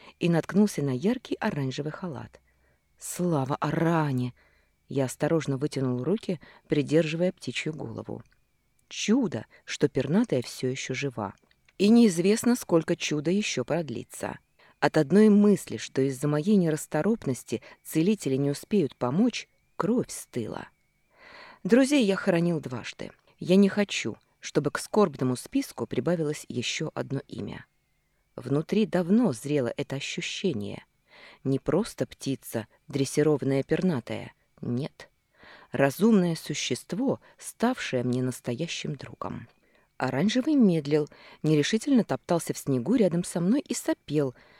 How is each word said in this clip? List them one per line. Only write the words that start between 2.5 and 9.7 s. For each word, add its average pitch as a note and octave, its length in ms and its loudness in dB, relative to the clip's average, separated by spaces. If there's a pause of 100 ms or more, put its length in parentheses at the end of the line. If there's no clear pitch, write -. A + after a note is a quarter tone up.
«Слава D3 640 -2
Аране!» D3 760 0 (540)
Я C3+ 160 0
осторожно D3 520 0
вытянул B2+ 460 -2
руки, F3 380 -4 (260)
придерживая D#3 640 2
птичью - 420 -8
голову. A2+ 500 -10 (680)
«Чудо, G3+ 580 0 (180)
что - 240 -2